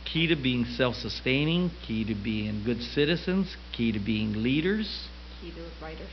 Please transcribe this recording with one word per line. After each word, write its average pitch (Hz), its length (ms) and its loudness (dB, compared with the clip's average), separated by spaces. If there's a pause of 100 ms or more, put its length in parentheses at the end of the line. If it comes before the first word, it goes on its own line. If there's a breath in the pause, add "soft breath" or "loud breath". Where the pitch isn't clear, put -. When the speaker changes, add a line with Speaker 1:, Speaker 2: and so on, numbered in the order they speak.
Speaker 1:
Key 160 240 2
to 160 80 6
being 127 300 2
self-sustaining, 131 1040 2 (160)
key 110 180 0
to 110 80 0
being 107 520 -2
good 117 160 0
citizens, 170 720 2 (160)
key 117 220 2
to 107 60 0
being 107 440 0
leaders. 175 640 0 (340)
Speaker 2:
Key 170 100 -10
to 165 100 -12
a 170 180 -12
brighter 160 340 -10